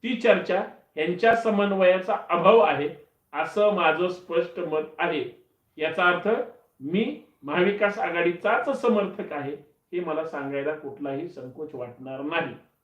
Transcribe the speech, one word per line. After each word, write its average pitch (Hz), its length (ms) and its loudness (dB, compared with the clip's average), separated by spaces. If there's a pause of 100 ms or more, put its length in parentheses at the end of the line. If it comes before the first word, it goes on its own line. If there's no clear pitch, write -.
ती 233 180 -4
चर्चा 196 440 4 (320)
यांच्या 180 400 2
समन्वयाचा 196 800 2 (120)
अभाव 175 300 6
आहे, 147 300 2 (440)
असं 202 420 0
माझं 170 340 2
स्पष्ट 175 520 -2
मत 156 220 -2 (160)
आहे. 156 460 -4 (320)
याचा 160 280 -2
अर्थ 175 240 2 (520)
मी 196 420 -2 (200)
महाविकास 190 560 0
आघाडीचाच 175 840 -2
समर्थक 208 500 -2
आहे, 143 200 -8 (400)
हे 175 80 -4
मला 160 240 -4
सांगायला 139 500 -6
कुठलाही 143 540 -8
संकोच 139 460 -14
वाटणार 131 460 -12
नाही. 147 340 -4 (300)